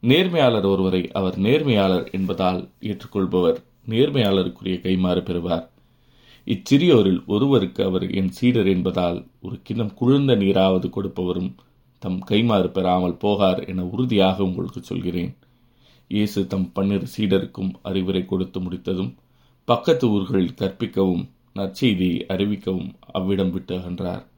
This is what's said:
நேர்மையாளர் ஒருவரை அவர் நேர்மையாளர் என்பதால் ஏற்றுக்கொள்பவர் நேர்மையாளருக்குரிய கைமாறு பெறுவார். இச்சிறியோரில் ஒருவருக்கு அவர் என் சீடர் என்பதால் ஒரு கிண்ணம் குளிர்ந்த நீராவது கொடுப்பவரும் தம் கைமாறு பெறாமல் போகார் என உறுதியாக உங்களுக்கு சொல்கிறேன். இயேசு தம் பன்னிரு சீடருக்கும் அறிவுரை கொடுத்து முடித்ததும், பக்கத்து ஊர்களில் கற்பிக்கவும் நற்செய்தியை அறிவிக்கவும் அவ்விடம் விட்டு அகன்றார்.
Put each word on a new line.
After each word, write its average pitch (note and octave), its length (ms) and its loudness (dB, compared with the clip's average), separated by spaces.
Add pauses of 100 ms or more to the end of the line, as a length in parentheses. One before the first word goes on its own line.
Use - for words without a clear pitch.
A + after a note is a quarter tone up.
நேர்மையாளர் C3+ 640 4
ஒருவரை F#2 460 2
அவர் F#2+ 280 -2
நேர்மையாளர் G#2 720 2
என்பதால் F#2 580 -2 (100)
ஏற்றுக்கொள்பவர் F#2 840 0 (260)
நேர்மையாளருக்குரிய G2 920 0
கைமாறு F#2 400 0
பெறுவார். F2 500 -4 (760)
இச்சிறியோரில் A#2+ 800 4
ஒருவருக்கு G#2+ 580 0
அவர் F#2 280 -2
என் F#2 200 -2
சீடர் A#2+ 360 2
என்பதால் F2+ 580 -2 (160)
ஒரு F#2+ 220 -12
கிண்ணம் A2 300 -6
குளிர்ந்த C3 420 2
நீராவது F#2+ 520 2
கொடுப்பவரும் F2+ 680 -6 (460)
தம் F#2 200 -6 (100)
கைமாறு G#2+ 380 2
பெறாமல் F2+ 500 0
போகார் G2+ 500 0
என F#2 180 -6
உறுதியாக G2 580 2
உங்களுக்கு F2+ 380 -4
சொல்கிறேன். F2 540 -6 (720)
இயேசு G#2 400 -2
தம் F#2+ 240 -4
பன்னிரு G2 360 -2 (100)
சீடருக்கும் F#2+ 640 -2
அறிவுரை F#2 440 -2
கொடுத்து F#2 340 -4
முடித்ததும், F#2 560 -6 (500)
பக்கத்து A#2+ 440 2
ஊர்களில் F#2+ 480 0
கற்பிக்கவும் F#2+ 720 -2 (260)
நற்செய்தியை F#2+ 720 0
அறிவிக்கவும் F#2+ 720 -4
அவ்விடம் F#2 520 -2
விட்டு F2+ 260 -6
அகன்றார். F2+ 480 -8 (120)